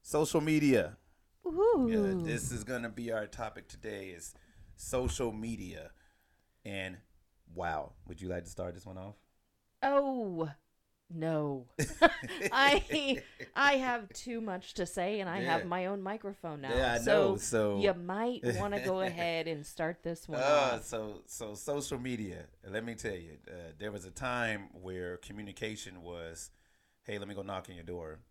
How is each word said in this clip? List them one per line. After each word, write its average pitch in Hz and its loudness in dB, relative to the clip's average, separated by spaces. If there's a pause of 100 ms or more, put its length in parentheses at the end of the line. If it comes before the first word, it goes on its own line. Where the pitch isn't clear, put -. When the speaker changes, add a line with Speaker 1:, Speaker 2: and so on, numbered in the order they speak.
Speaker 1:
social 156 2
media. 147 6 (480)
Speaker 2:
Ooh. 359 6
Speaker 1:
Yeah, 196 2
this 127 -2
is 117 -4
gonna 120 -4
be 113 -6
our 107 -2
topic 107 -8
today 101 -8
is 85 -14 (440)
social 123 0
media. 98 -8 (760)
And 95 -6 (560)
wow, 82 -2 (140)
would 85 -12
you 90 -4
like 87 -2
to 85 -14
start 90 -6
this 90 -16
one 92 -12
off? 98 -12 (680)
Speaker 2:
Oh, 254 2 (600)
no. 151 0 (120)
<laughs> - 6
Speaker 1:
<laughs> 339 -2
Speaker 2:
I, 277 4 (320)
I 285 8
have 240 0
too 233 -8
much 190 -6
to 180 0
say, 196 0
and 185 -2
I 175 -2
have - 2
Speaker 1:
Yeah. 190 -6
Speaker 2:
my 180 0
own 196 -2
microphone 190 -6
now. 135 0
Speaker 1:
Yeah, 127 4
I 117 2
Speaker 2:
So 117 2 (200)
Speaker 1:
know, - 2
so 104 2
Speaker 2:
you 196 6
might 196 -2
Speaker 1:
<laughs> 147 0
Speaker 2:
wanna 202 -2
go 185 0
ahead 170 -2
and 156 -4
start 165 -4
this 165 -6
one 156 -4
Speaker 1:
Uh, 127 2 (300)
Speaker 2:
off. 110 -4
Speaker 1:
so, 107 -6
so 107 -8
social 143 -4
media. 110 -6 (220)
Let 104 -4
me 117 -6
tell 104 -4
you, 82 -12 (120)
uh, 87 -12
there 104 -6
was 101 -10
a 92 -12
time 117 -4
where 90 -8
communication 101 -10
was, 82 -12 (520)
"Hey, 104 -6
let 101 -8
me 104 -10
go 98 -6
knock 95 -6
on 92 -14
your 85 -14
door 82 -10 (120)